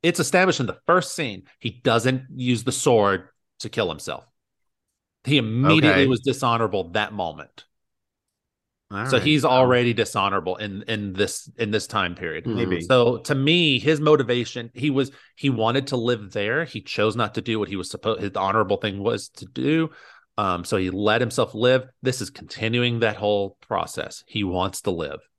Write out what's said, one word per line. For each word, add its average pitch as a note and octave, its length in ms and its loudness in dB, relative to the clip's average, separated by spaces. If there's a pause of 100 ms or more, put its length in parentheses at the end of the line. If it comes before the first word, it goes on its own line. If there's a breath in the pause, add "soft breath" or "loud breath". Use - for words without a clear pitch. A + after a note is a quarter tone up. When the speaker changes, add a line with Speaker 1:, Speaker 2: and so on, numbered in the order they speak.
Speaker 1:
It's E3+ 160 2
established F3+ 420 2
in B2 60 0
the - 200 -8
first F3+ 280 2
scene. G#2+ 300 -8 (160 soft breath)
He A#2 100 -4
doesn't B2+ 540 0 (100)
use B2 300 -2
the B2+ 80 -2
sword G2+ 560 2 (320)
to A2+ 80 -10
kill G#2+ 200 -2
himself. - 360 -10 (1000)
He C#3+ 120 2
immediately B2 680 4
Speaker 2:
Okay. C3+ 60 4
Speaker 1:
was A#2+ 120 2
dishonorable A2+ 720 -2
that G#2 200 -2
moment. E2 520 -10 (1300)
Speaker 2:
All G#2 160 -4
Speaker 1:
So C3+ 100 2
Speaker 2:
right. G#2+ 100 2
Speaker 1:
he's D3+ 180 4
Speaker 2:
Um, C3 80 4
Speaker 1:
already B2 420 4
dishonorable G2 640 0
in, G2+ 320 -10
in G#2 240 -4
this, F#2+ 440 -2
in A2 140 -2
this G#2 160 -2
time F2+ 280 -2
period. D#2+ 300 -8
Speaker 3:
Mm-hmm. A2+ 120 -4
Speaker 2:
Maybe. F#2 260 0
Speaker 1:
So A#2+ 360 4
to - 160 -4
me, D3 440 2
his C#3+ 220 2
motivation, B2 760 0
he B2+ 160 -2
was, C3+ 220 0 (240 soft breath)
he C#3+ 140 -2
wanted A#2+ 380 0
to C3+ 80 -2
live A#2 360 -2
there. A2+ 320 -2
He A#2 180 -10
chose G#2+ 340 0
not A2+ 180 -2
to A2+ 60 -2
do A2 180 -2
what G2+ 100 -2
he G2 80 -6
was F2+ 140 -8
supposed, G#2+ 320 -4
his G2 140 -4
honorable G2 420 2
thing G2+ 240 -4
was A2 280 -2
to - 160 -20
do. D#3 440 -2 (460 loud breath)
Um, F2+ 280 -2
so A2 140 -2
he F#2 120 -2
let G#2 300 2
himself A#2+ 340 -2
live. B2 320 2 (160)
This B2+ 180 -2
is G2 100 -8
continuing A#2 720 -2
that G#2+ 160 2
whole G#2 440 -2
process. - 680 -6
He G#2 180 -4
wants F#2 380 -4
to G#2 80 -2
live. D#2 300 -6 (180)